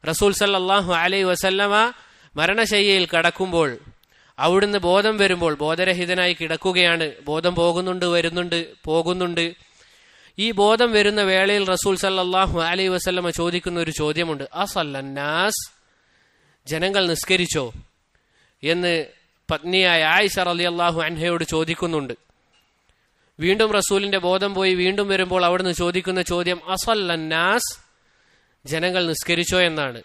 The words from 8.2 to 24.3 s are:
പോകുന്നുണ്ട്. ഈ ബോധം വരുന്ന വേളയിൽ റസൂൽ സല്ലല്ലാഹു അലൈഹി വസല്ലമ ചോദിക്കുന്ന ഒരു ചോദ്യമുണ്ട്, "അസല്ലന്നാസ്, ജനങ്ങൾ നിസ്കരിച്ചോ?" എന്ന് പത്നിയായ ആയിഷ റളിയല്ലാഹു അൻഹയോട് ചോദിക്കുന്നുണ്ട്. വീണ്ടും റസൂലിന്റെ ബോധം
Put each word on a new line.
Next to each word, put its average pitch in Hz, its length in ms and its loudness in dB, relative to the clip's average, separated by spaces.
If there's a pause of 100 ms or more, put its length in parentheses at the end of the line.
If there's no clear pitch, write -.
പോകുന്നുണ്ട്. 170 680 -2 (840)
ഈ 220 120 -2
ബോധം 220 420 4
വരുന്ന 208 300 4
വേളയിൽ 196 480 2
റസൂൽ 185 260 0
സല്ലല്ലാഹു 185 640 0
അലൈഹി 185 280 0
വസല്ലമ 180 420 -2
ചോദിക്കുന്ന 175 500 -4
ഒരു 160 100 -2
ചോദ്യമുണ്ട്, 151 540 -2 (100)
"അസല്ലന്നാസ്, 151 1160 -4 (1000)
ജനങ്ങൾ 185 380 0
നിസ്കരിച്ചോ?" 165 680 -2 (920)
എന്ന് 170 440 0 (440)
പത്നിയായ 170 540 2
ആയിഷ 190 340 2
റളിയല്ലാഹു 175 640 0
അൻഹയോട് 165 420 -2
ചോദിക്കുന്നുണ്ട്. 160 680 -4 (1300)
വീണ്ടും 208 320 2
റസൂലിന്റെ 196 460 0
ബോധം 190 360 0